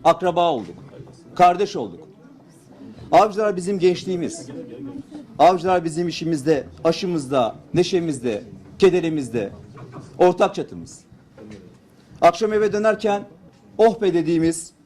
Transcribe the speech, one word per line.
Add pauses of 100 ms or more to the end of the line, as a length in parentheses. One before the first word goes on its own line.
Akraba
olduk. (600)
Kardeş
olduk. (1040)
Avcılar
bizim
gençliğimiz. (920)
Avcılar
bizim
işimizde, (200)
aşımızda, (180)
neşemizde, (360)
kederimizde. (680)
Ortak
çatımız. (1200)
Akşam
eve
dönerken (540)
"oh
be"
dediğimiz (140)